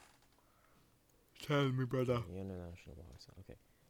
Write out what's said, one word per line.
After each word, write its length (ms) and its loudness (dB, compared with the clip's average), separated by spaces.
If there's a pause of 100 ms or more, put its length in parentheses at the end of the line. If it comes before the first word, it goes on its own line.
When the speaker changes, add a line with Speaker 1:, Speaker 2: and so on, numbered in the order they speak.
(1400)
Speaker 1:
Tell 280 4
me, 140 2
brother. 340 4 (140)
Speaker 2:
The 60 -6
international 560 -8
box 340 -16
o-, 120 -18
okay. 180 -16 (300)